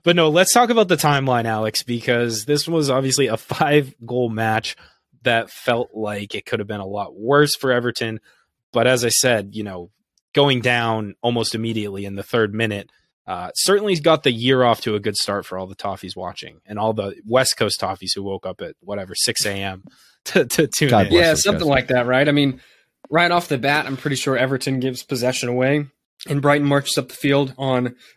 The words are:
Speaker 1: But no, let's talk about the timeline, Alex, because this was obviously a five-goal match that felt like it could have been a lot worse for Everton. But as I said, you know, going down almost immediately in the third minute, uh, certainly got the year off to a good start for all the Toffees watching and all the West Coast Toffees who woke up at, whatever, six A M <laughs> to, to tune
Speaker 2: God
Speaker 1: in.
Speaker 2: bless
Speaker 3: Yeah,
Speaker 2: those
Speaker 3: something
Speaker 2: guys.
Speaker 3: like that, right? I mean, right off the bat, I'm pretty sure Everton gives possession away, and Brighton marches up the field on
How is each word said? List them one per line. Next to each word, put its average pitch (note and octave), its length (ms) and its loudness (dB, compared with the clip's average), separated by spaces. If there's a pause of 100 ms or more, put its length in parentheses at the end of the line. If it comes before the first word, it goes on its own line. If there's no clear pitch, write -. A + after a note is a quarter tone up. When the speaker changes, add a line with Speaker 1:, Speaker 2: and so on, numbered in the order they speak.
Speaker 1:
But F3 120 4
no, E3 140 4
let's E3+ 240 4
talk A#3+ 160 6
about A3+ 180 4
the F3 80 2
timeline, C3+ 480 2
Alex, A2 400 -2
because A#2+ 600 -2
this D3 240 0
was D#3+ 200 0
obviously C3+ 380 0
a A2 80 -2
five-goal B2+ 960 0
match A2 480 -2 (460)
that A#2 260 0
felt A#2+ 440 -2
like G#2 400 -6
it G2+ 120 -10
could A2+ 140 -4
have G#2 100 -8
been G#2 100 -8
a G2 80 -10
lot G2 320 -8
worse C#3+ 340 4
for C3 200 0
Everton. A#2+ 480 -4 (500)
But A#2+ 160 2
as B2+ 160 2
I A#2+ 60 0
said, G#2+ 460 0
you G#2+ 100 -8
know, F2+ 260 -14 (420)
going C#3+ 280 2
down A2+ 600 0
almost A#2+ 340 -2
immediately G#2+ 500 -6
in G2 100 -10
the G2 80 -8
third A2 300 0
minute, G#2+ 360 -4 (380)
uh, F2+ 280 -8
certainly G3+ 440 0
got D#3+ 240 2
the C#3 80 2
year B2+ 320 2
off A#2 180 4
to A2 140 -2
a G#2 60 -4
good G2+ 160 -4
start G2+ 280 -4
for - 120 -10
all F#2 100 -8
the G2 80 -18
Toffees F#2+ 400 -10
watching F#2 500 -14
and G#2 140 -10
all A2 140 0
the G2+ 200 -6 (140)
West B2+ 300 2
Coast G#2 240 -2
Toffees F#2 340 -6
who G2 80 -6
woke G2 220 -6
up F#2 160 -10
at, E2 180 -12
whatever, G2 360 -10
six - 300 -2
A G#2 60 -2
M G2 320 -8 (220)
<laughs> - 200 -20
to, D#3+ 200 2
to C#3+ 220 0
tune - 220 0
Speaker 2:
God G#2+ 180 6
Speaker 1:
in. G2+ 40 -4
Speaker 2:
bless F3 100 6
Speaker 3:
Yeah, E3 100 6
Speaker 2:
those D#3 120 0
Speaker 3:
something G3 240 0
Speaker 2:
guys. - 20 4
Speaker 3:
like C3 200 2
that, B2 180 2
right? C3 200 4
I D3 40 4
mean, C#3 280 2 (500)
right E3+ 200 2
off F3 180 0
the C#3+ 120 -2
bat, C#3+ 260 0
I'm C3+ 120 -6
pretty C#3 180 -4
sure C3 220 0
Everton C3 420 0
gives B2+ 240 -4
possession B2 460 -2
away, C3 360 0 (420)
and C#3+ 140 -2
Brighton C#3+ 260 4
marches C#3+ 300 0
up C3+ 120 -2
the - 60 -18
field C#3 420 0
on B2+ 380 -2 (220)